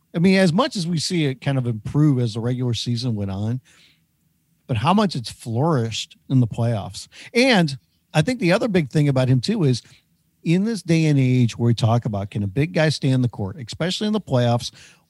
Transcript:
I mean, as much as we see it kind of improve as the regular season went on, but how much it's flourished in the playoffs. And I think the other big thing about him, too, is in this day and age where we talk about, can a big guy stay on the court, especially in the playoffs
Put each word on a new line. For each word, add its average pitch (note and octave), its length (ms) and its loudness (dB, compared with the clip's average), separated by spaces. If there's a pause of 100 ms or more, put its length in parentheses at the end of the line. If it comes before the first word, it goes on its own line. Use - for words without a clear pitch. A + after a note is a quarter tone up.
(160)
I F3 40 -2
mean, F#3+ 180 6
as F#3+ 160 4
much B3 240 0
as E3 100 -4
we F3 120 -2
see E3 260 -2
it C3 160 -4
kind C#3 160 0
of A#2+ 100 -2
improve C3 520 0
as A#2 160 -2
the A#2 40 -4
regular B2 340 -2
season A#2+ 420 -4
went G2+ 160 -4
on, A2 280 -4 (1080)
but C3 100 -2
how D3+ 160 2
much G#3 220 2
it's A#2+ 160 -8
flourished A#2 840 -4 (140)
in C3+ 100 4
the A#2+ 80 2
playoffs. G#2+ 600 -4 (260)
And G3+ 440 4 (360)
I D#3 80 2
think A#3+ 180 -2
the F3 140 2
other A#3 160 0
big F3 200 0
thing D3 200 2
about C3 180 2
him, B2+ 140 4
too, G3+ 220 -2
is B2+ 180 2 (600)
in F3 200 2
this A3 200 -4
day E3 220 2
and D3 140 4
age B2+ 380 2
where A#2 100 0
we A#2+ 60 4
talk A#2 320 0
about, G2+ 240 -4
can G#2 140 -6
a G2+ 40 -4
big C#3 260 -4
guy D#3+ 160 2
stay C#3+ 220 -2
on C3 120 2
the A#2+ 40 0
court, G2+ 300 -8
especially E3+ 500 -6
in G#3+ 60 -2
the G#3+ 80 -2
playoffs A#2+ 500 0 (380)